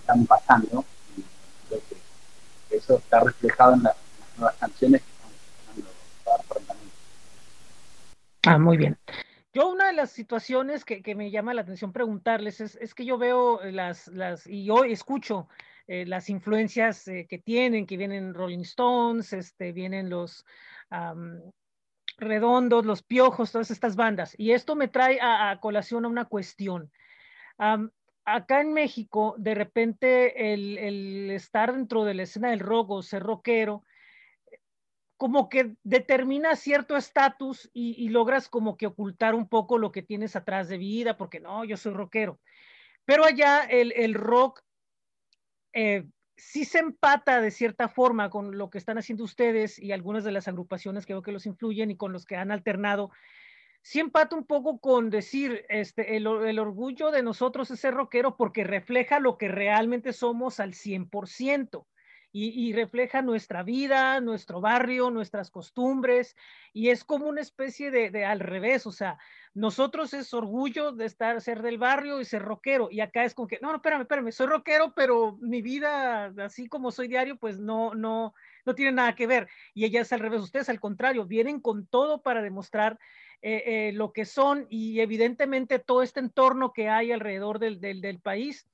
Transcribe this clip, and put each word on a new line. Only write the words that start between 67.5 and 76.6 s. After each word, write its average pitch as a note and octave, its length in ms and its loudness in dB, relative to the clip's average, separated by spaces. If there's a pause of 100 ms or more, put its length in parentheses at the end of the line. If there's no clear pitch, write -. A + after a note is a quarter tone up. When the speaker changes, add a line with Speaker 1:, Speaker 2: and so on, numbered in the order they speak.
Speaker 2:
de, A#3 200 0
de G3+ 160 -4
al G3+ 140 -2
revés, G3 460 -2
o G3+ 60 -12
sea, F#3 240 -8 (380)
nosotros A#3+ 580 -2
es C4+ 220 -10
orgullo B3+ 580 -4
de A3+ 140 -8
estar, A3+ 340 -4
ser A3 220 -6
del A#3 160 -4
barrio C#4 420 0
y A#3 60 -8
ser G#3 160 -6
rockero, A3 480 -2
y G#3 100 -6
acá A3+ 240 -2
es A#3+ 80 -2
como A#3+ 160 -10
que, - 140 -10
no, C#4+ 80 -6
no, D#4 60 -4
espérame, D4+ 260 -2
espérame, A#3+ 300 -4
soy C4 160 0
rockero, D#4 460 2
pero A#3 460 2
mi A#3+ 220 -4
vida, C4 640 -2 (180)
así A#3 240 -12